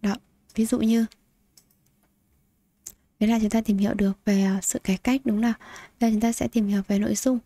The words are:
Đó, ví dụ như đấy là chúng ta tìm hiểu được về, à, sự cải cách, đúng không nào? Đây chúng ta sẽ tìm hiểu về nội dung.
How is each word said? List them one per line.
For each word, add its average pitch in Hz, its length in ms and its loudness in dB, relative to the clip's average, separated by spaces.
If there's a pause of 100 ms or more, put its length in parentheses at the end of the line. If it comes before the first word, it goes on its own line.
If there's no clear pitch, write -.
Đó, 196 140 -2 (380)
ví 220 120 0
dụ 240 120 -2
như 226 280 2 (2250)
đấy 214 100 2
là 226 100 2
chúng 214 100 0
ta 226 100 2
tìm 214 180 0
hiểu 202 160 0
được 196 180 0 (120)
về, 196 180 2
à, 196 200 0
sự - 160 -4
cải 190 180 -2
cách, 262 280 -2
đúng 214 120 0
không 208 40 -2
nào? 226 140 0 (460)
Đây 233 100 2
chúng 214 100 0
ta 233 120 0
sẽ 240 160 -2
tìm 214 200 0
hiểu 202 200 0
về 202 100 0
nội 214 160 0
dung. 254 320 0